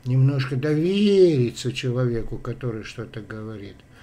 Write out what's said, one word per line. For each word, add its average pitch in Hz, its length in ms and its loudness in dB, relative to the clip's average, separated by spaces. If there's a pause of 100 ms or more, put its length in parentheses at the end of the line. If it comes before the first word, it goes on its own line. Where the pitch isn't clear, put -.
немножко 131 500 2
довериться 160 1160 2
человеку, 120 640 -2
который 117 440 -8
что-то 110 380 -12
говорит, 107 560 -14 (260)